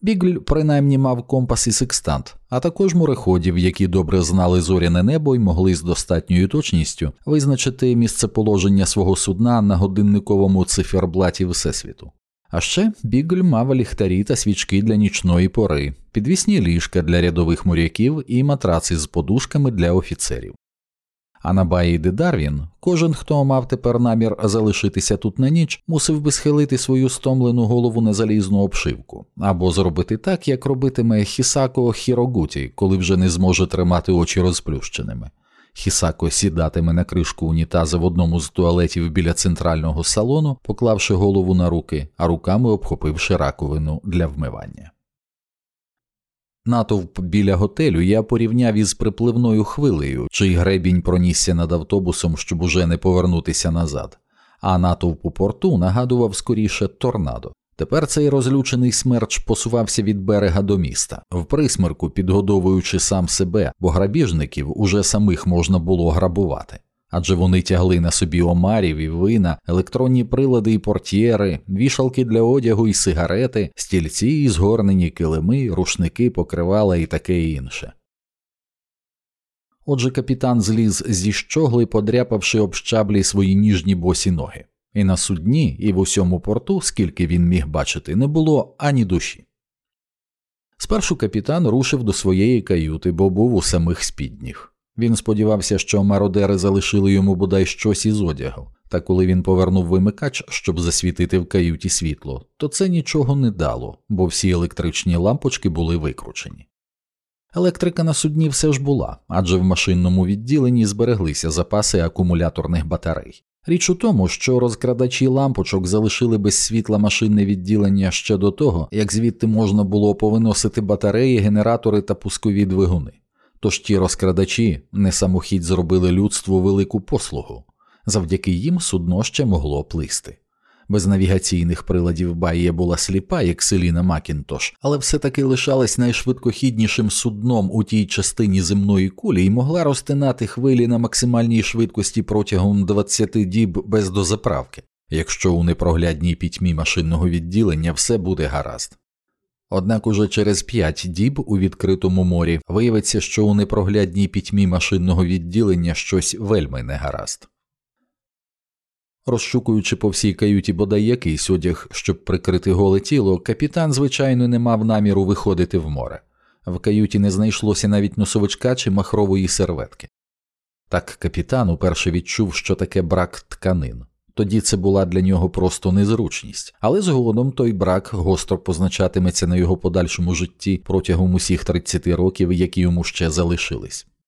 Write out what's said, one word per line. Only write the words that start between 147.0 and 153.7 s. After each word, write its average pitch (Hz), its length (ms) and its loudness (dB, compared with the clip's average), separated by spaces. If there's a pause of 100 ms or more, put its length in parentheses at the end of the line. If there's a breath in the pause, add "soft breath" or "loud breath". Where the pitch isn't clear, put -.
відділення 85 640 0
все 113 260 -2
буде 90 280 -2
гаразд. - 520 -8 (720)
Однак 101 380 0
уже 104 200 2
через 101 360 0
п'ять 85 460 -2
діб 117 360 -2
у 104 120 0
відкритому 92 640 0
морі 85 440 0
виявиться, 107 540 0
що - 240 -2
у 104 80 4
непроглядній 101 760 0